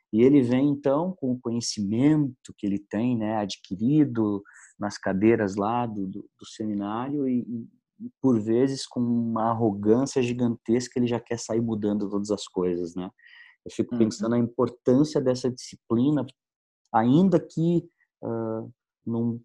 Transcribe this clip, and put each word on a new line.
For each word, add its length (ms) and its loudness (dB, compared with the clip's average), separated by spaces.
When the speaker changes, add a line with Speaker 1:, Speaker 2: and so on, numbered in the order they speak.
Speaker 1:
E 100 6
ele 180 6
vem, 280 2
então, 480 -2
com 160 -4
o 60 -6
conhecimento 1160 0
que 80 -6
ele 140 -2
tem, 380 -2
né, 180 -2
adquirido 1040 0
nas 180 -6
cadeiras 600 2
lá 280 -2
do, 220 -8
do, 220 -12
do 60 -20
seminário 840 -6
e, 140 0
e, 100 -12
por 180 4
vezes, 480 0
com 140 -6
uma 500 0
arrogância 720 2
gigantesca, 760 -2
ele 80 2
já 140 -2
quer 180 -6
sair 220 -4
mudando 500 -2
todas 220 -4
as 160 -4
coisas, 480 -2
né? 160 -8
Eu 60 -14
fico 220 -4
Speaker 2:
Uhum. 60 -2
Speaker 1:
pensando 300 0
na 100 2
importância 800 2
dessa 320 0
disciplina, 760 -2
ainda 460 4
que, 460 0
ah, 420 -6
num 400 -4